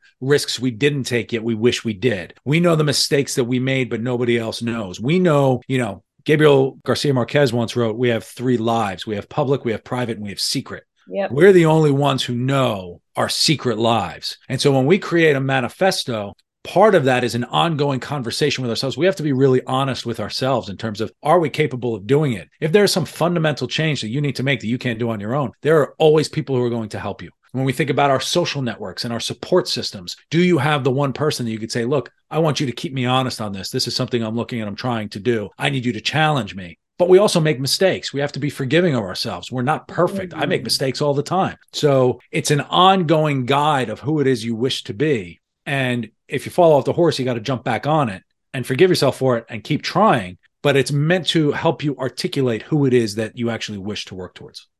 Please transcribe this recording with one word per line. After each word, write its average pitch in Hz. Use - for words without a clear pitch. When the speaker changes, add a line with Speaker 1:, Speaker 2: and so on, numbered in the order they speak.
Speaker 1:
risks 135
we 127
didn't 139
take, 117
yet 110
we 117
wish 110
we 110
did. 95
We 151
know 175
the 151
mistakes 139
that 131
we 123
made, 131
but 113
nobody 120
else 113
knows. 113
We 151
know, 143
you 131
know, 104
Gabriel 143
Garcia 131
Marquez 131
once 117
wrote, 113
"We 123
have 110
three 120
lives. 110
We 104
have -
public, 135
we 120
have 101
private, 123
and 107
we 101
have 90
secret." -
Speaker 2:
Yep. 190
Speaker 1:
We're 180
the 170
only 156
ones 139
who 123
know 120
our 117
secret 123
lives. 113
And 135
so 143
when 135
we 180
create 160
a 135
manifesto, 127
part 202
of 151
that 123
is 113
an 120
ongoing 147
conversation 139
with 120
ourselves. 113
We 147
have 190
to -
be 147
really 127
honest 131
with 113
ourselves 110
in 92
terms 110
of, 98
are 165
we 160
capable 123
of 98
doing 139
it? 90
If 156
there's 202
some 165
fundamental 160
change 160
that 107
you 139
need 143
to 123
make 135
that 101
you 123
can't 117
do 117
on 107
your 107
own, 139
there 156
are -
always 156
people 139
who 123
are 120
going 117
to 104
help 101
you. 85
When 131
we 131
think 151
about 143
our 131
social 143
networks 107
and 117
our 113
support -
systems, -
do 170
you 180
have 143
the 139
one 135
person 139
that 113
you 110
could 110
say, 117
"Look, 131
I 151
want 160
you 147
to 120
keep 147
me 127
honest 127
on 101
this. 95
This 131
is 120
something 120
I'm 110
looking 117
at, 107
I'm 101
trying 110
to 104
do. 107
I 143
need 131
you 120
to 107
challenge 143
me." 90
But 180
we 185
also 196
make 151
mistakes. 139
We 135
have 147
to 110
be 147
forgiving 151
of 117
ourselves. 101
We're 123
not 143
perfect. 180
I 151
make 160
Speaker 2:
Mm-hmm. 131
Speaker 1:
mistakes 135
all 143
the 139
time. 170
So 131
it's 147
an 143
ongoing 156
guide 143
of 101
who 147
it 131
is 117
you 117
wish 127
to 113
be. 107
And 127
if -
you 113
fall 170
off 135
the 135
horse, 156
you 131
gotta 120
jump 123
back 113
on 147
it 92
and 127
forgive 170
yourself 139
for 131
it 117
and 110
keep 151
trying. 139
But 143
it's 135
meant 156
to 151
help 156
you 147
articulate 131
who 147
it 123
is 110
that 110
you 117
actually 104
wish 98
to -
work 90
towards. -